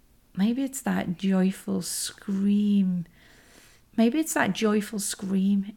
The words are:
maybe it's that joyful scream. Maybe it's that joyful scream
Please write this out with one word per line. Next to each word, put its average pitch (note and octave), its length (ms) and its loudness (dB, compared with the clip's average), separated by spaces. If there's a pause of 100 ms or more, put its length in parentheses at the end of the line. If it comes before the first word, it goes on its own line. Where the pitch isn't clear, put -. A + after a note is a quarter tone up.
(360)
maybe A#3 260 0
it's C4+ 200 -6
that F#3 360 -2
joyful F#3+ 640 0
scream. G3 1200 0 (920)
Maybe A#3+ 240 4
it's D#4+ 140 -2
that A3+ 180 0
joyful G#3 480 0
scream G3 760 0